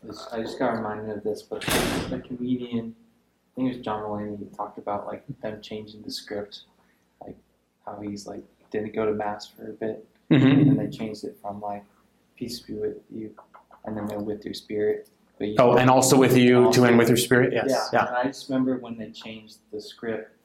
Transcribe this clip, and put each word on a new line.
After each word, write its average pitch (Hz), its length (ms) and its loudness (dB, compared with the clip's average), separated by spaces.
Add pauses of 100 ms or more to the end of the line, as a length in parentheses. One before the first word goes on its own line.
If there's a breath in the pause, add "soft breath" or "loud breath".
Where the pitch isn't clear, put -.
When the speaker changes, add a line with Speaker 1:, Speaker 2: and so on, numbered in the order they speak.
Speaker 1:
this, 107 280 -14
I 113 100 -6
just 110 160 -8
got 127 160 0
reminded 107 420 -6
of 98 80 -10
this, 107 200 -4
but 107 180 -10
the - 640 -2
comedian, 120 680 -4
I - 600 -20
think 127 180 -2
it - 40 -10
was - 80 -12
John 107 180 -4
Mulaney, 104 540 -8
talked 104 220 -8
about, - 260 -6
like, - 180 -10 (180)
them 107 200 -8
changing 107 400 -14
the - 100 -12
script, - 500 -10 (600)
like, 101 140 -16 (500)
how 104 160 -12
he's, 101 260 -8
like, - 160 -12 (280)
didn't - 240 -6
go 214 100 0
to 107 80 2
mass 104 340 -4
for 113 220 -16
a 107 40 -12
bit, 110 320 -8 (260)
Speaker 2:
Mm-hmm. 131 160 6
Speaker 1:
and 139 240 8
then - 60 4
they 104 120 -2
changed 110 340 -8
it - 160 -10
from, 104 220 -10
like, 101 220 -8 (520)
"Peace - 240 -10
be - 140 -14
with 107 240 -4 (160)
you," 110 160 -10 (560)
and 107 100 -6
then 104 120 -4
they're 104 100 -6
"with 104 260 -6
your 101 120 -8
spirit." 104 520 -2 (300)
But 104 120 -2
you 107 100 -4
Speaker 2:
Oh, 123 180 6
and 127 100 6
also 131 300 6
with 127 180 6
you 123 200 8
too, 123 100 8
Speaker 1:
also 123 200 6
Speaker 2:
and 120 120 6
with 117 100 6
your 120 100 4
spirit. 127 360 4
Yes. 131 160 0
Speaker 1:
Yeah. 127 160 0 (160)
Speaker 2:
Yeah. - 60 0
Speaker 1:
And 123 100 -6
I 123 60 0
just - 260 -6
remember 131 280 0
when 117 200 -10
they 110 140 -10
changed 110 460 -16 (140)
the 107 80 -10
script - 640 -8